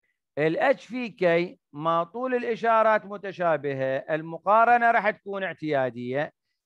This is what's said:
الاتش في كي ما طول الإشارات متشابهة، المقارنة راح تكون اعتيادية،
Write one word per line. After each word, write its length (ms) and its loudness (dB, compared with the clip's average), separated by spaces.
الاتش 480 0
في 220 -8
كي 500 0
ما 320 -2
طول 300 -6
الإشارات 720 2
متشابهة، 920 -2
المقارنة 920 2
راح 200 2
تكون 320 -8
اعتيادية، 880 -4